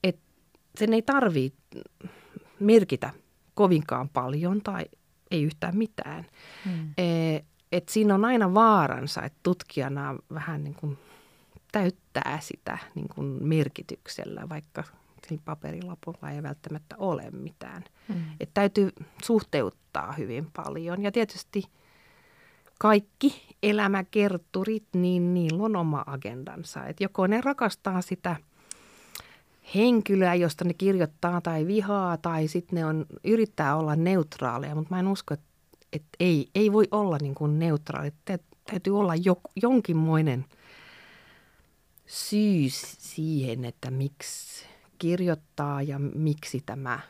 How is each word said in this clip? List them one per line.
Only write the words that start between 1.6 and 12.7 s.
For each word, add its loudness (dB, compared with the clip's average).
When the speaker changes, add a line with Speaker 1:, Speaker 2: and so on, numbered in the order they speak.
Speaker 1:
merkitä 4
kovinkaan 2
paljon -2
tai -6
ei 2
yhtään -2
mitään. -6
Speaker 2:
Hmm. -6
Speaker 1:
E-, 0
et -2
siinä 4
on 4
aina 4
vaaransa, 4
että -12
tutkijana -2
vähän -6
niin -8
kuin -8
täyttää -2
sitä -10